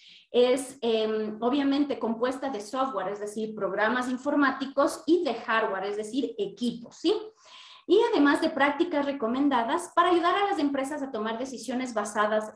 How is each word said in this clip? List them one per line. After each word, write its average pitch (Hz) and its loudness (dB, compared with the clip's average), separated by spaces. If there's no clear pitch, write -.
es, 247 2
em, 220 0
obviamente 277 2
compuesta 240 -2
de 208 -4
software, 208 -4
es 202 -8
decir, 214 -6
programas 214 0
informáticos, 277 0
y 349 4
de 247 0
hardware, 208 -2
es 208 -4
decir, 214 -4
equipos, - -6
¿sí? 339 2
Y 370 6
además 302 4
de 320 0
prácticas 285 0
recomendadas 269 0
para 339 6
ayudar 359 4
a 403 2
las - -2
empresas 277 -2
a 262 -8
tomar 220 -4
decisiones 254 -6
basadas 214 -2